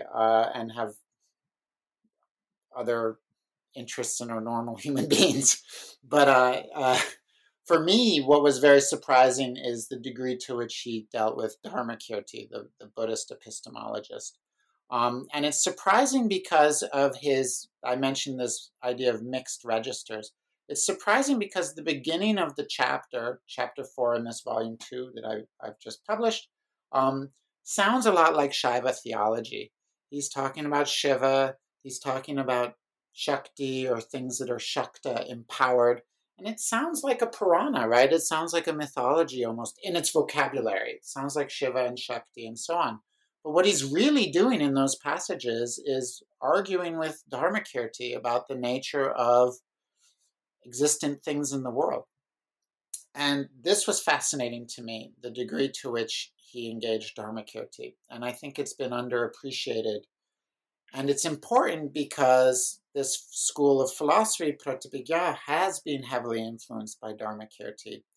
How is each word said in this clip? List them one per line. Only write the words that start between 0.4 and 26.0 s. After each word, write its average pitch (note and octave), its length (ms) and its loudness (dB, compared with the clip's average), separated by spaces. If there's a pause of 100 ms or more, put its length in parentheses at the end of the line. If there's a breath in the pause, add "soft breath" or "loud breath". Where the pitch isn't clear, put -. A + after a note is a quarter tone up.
and A#2 180 -8
have A2+ 220 -6 (1800)
other A#2 440 -2 (560)
interests A#2+ 460 -6
and A#2+ 100 -8
are A2+ 100 -6
normal A#2 360 -4
<laughs> - 20 -12
human C#3+ 300 -2
beings. C#3 540 4 (400 loud breath)
But, C#3+ 260 6
uh, B2+ 340 6 (120)
uh, C3 240 4 (680 loud breath)
for E3 160 4
me, F#3+ 420 4
what C#3+ 180 6
was C3+ 180 6
very C#3+ 200 10
surprising C3 840 4
is A#2+ 260 -4
the - 100 -10
degree B2+ 480 -6
to B2+ 100 -6
which A#2 280 -6
he A2+ 280 -6
dealt A2+ 240 0
with A2 280 -4
Dharmakirti, A2+ 840 -8
the, A2 200 -12 (120)
the G#2+ 60 -20
Buddhist A2+ 440 -6
epistemologist. - 1000 -12 (580)
Um, B2 440 0
and D3 100 -2
it's D3+ 180 0
surprising B3 680 2
because D#3 540 4
of C#3 340 0
his, C3+ 520 0 (160)
I B2+ 120 -2
mentioned C3+ 440 -2
this A#2+ 300 -6 (120)
idea B2 300 0
of A2 100 -4
mixed B2+ 420 -8
registers. A2+ 680 -6 (360)
It's C#3+ 180 -2
surprising B3+ 520 2
because G3 360 -4
the D#3 80 -12
beginning E3 560 -2
of D#3+ 180 -2
the - 100 -6
chapter, B2+ 800 -4
chapter B2 380 -6
four A#2+ 300 -2
in A#2 100 -2
this A2+ 180 -10
volume A2+ 360 -4
two B2+ 360 -12
that A2+ 120 -12
I, A2 400 -10
I've - 120 -14
just - 280 -16